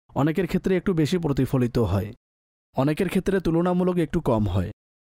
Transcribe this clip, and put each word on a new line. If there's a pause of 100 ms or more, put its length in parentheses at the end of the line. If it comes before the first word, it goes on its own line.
(160)
অনেকের
ক্ষেত্রে
একটু
বেশি
প্রতিফলিত
হয়, (600)
অনেকের
ক্ষেত্রে
তুলনামূলক
একটু
কম
হয়। (320)